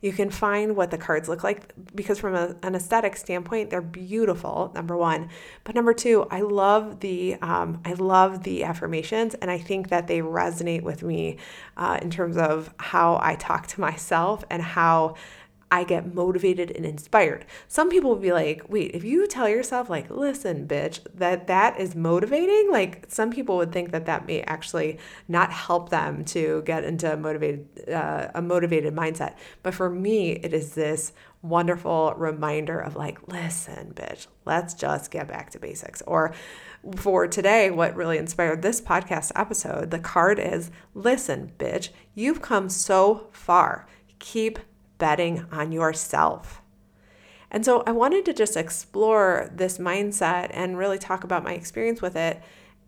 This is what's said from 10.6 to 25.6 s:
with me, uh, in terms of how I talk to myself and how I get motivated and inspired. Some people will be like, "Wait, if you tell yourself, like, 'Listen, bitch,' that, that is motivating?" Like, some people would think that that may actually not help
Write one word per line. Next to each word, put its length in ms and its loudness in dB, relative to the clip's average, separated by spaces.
with 200 -6
me, 360 -2
uh, 240 0
in 80 -4
terms 260 -2
of 420 0
how 460 4
I 120 2
talk 320 -4
to 120 -10
myself 720 0
and 120 -4
how 540 2
I 120 2
get 320 -2
motivated 560 0
and 120 -8
inspired. 600 2
Some 240 2
people 180 6
will 80 4
be 140 2
like, 380 2
"Wait, 260 0
if 80 -8
you 240 2
tell 200 0
yourself, 400 0
like, 220 -4
'Listen, 580 -4
bitch,' 340 -4
that, 320 0
that 340 4
is 140 -4
motivating?" 800 4
Like, 380 0
some 200 0
people 280 -2
would 140 0
think 200 -4
that 160 -4
that 180 -2
may 160 -2
actually 560 -4
not 240 2
help 380 -2